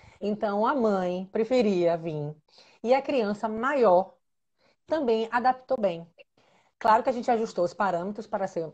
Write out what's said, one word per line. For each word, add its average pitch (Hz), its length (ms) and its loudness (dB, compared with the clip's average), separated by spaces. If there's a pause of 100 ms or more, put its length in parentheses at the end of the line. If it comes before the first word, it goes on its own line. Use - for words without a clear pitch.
(200)
Então, 208 460 -2
a 294 100 2
mãe 190 560 0
preferia 208 640 2
vir. 151 380 -6 (480)
E 233 100 2
a 269 80 2
criança 220 460 -2
maior 220 680 2 (720)
também 233 460 0
adaptou 254 480 0
bem. 170 280 -2 (680)
Claro 226 260 4
que 269 60 -2
a 247 40 2
gente 233 160 -4
ajustou 220 360 0
os 170 80 -4
parâmetros 196 540 -4
para 196 200 -4
ser, 165 260 -8